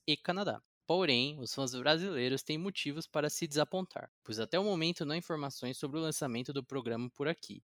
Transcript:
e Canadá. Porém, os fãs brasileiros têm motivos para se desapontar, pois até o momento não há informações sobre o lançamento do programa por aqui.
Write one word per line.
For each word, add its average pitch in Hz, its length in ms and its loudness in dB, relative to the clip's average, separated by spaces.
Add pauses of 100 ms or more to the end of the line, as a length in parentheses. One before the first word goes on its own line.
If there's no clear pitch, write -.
e 151 100 6
Canadá. 175 440 -2 (280)
Porém, 147 500 4
os 120 160 -6
fãs 131 200 -2
brasileiros 139 680 2
têm 156 140 -4
motivos 165 500 -4
para 147 220 0
se - 180 -4
desapontar, 151 640 -2 (140)
pois 110 160 -4
até 113 180 0
o 196 60 4
momento 170 400 2
não 147 100 0
há 170 40 0
informações 139 580 -4
sobre 147 220 -4
o - 20 0
lançamento 143 500 -2
do 135 140 -4
programa 120 500 -2
por 143 140 -2
aqui. - 420 -6